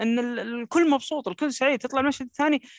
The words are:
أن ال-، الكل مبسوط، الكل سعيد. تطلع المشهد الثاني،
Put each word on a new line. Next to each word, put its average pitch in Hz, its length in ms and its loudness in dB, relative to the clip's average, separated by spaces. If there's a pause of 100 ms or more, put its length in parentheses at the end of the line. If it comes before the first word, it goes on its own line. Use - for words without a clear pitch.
أن 226 180 0
ال-، 240 200 -4
الكل 240 500 0
مبسوط، 285 380 0
الكل 254 260 -2
سعيد. 262 260 0
تطلع 262 200 -2
المشهد 269 260 0
الثاني، 285 360 0 (180)